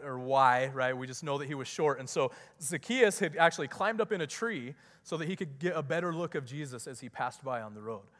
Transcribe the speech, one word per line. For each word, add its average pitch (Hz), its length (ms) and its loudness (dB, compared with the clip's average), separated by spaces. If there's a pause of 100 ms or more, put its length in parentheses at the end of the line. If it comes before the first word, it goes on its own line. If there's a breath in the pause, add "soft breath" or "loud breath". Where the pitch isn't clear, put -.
or 131 140 -6
why, 131 560 6
right? 131 200 2
We 127 120 -6
just 127 160 -10
know 143 160 -2
that 143 80 -6
he 147 80 -4
was 131 120 -4
short. 147 320 2
And 131 80 -8
so 135 240 2 (300 loud breath)
Zacchaeus 208 560 4
had 165 180 0
actually 165 320 4
climbed 208 320 0
up 156 120 0
in 190 100 0
a 151 60 -2
tree 147 480 -4 (260 loud breath)
so - 160 -6
that 156 100 -4
he 185 80 -2
could 143 220 -6
get 175 180 -2
a 160 60 0
better 170 320 0
look 165 220 -4
of 139 100 -4
Jesus 127 400 -8
as 131 140 -12
he 123 100 -12
passed 123 340 -6
by 127 200 -4
on 107 100 -12
the 107 80 -14
road. 107 220 -8 (160 soft breath)